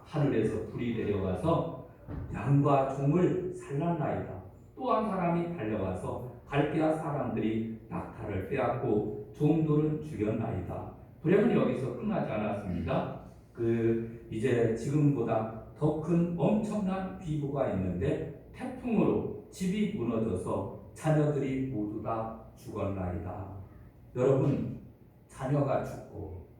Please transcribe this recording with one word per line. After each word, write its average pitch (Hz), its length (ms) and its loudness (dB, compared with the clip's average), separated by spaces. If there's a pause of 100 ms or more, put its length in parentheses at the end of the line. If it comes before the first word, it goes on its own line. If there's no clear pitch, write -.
"하늘에서 110 640 0
불이 117 260 -2
내려와서 101 880 0 (460)
양과 139 600 4
종을 147 600 2
살랐나이다." 147 880 -4 (340)
또 175 160 -2
한 214 160 2
사람이 170 480 0
달려와서, 107 760 -4 (140)
"갈대아 156 480 2
사람들이 113 960 -2
낙타를 98 600 -6
빼앗고 - 840 0
종들은 151 720 4
죽였나이다." 104 880 -2 (300)
불행은 196 340 6
여기서 - 400 2
끝나지 190 340 -2
않았습니다. 90 920 -2 (320)
그, 113 760 0
이제 113 440 2
지금보다 117 920 2 (120)
더 151 240 2
큰 170 380 2
엄청난 190 800 0
비보가 143 540 -2
있는데 92 800 -2
태풍으로 - 1000 0
집이 190 480 0
무너져서 - 960 -2
자녀들이 139 800 2
모두 104 300 -4
다 113 380 -4 (160)
죽었나이다. 95 920 -4 (640)
여러분, 127 680 2 (460)
자녀가 139 580 0
죽고 - 600 -10 (140)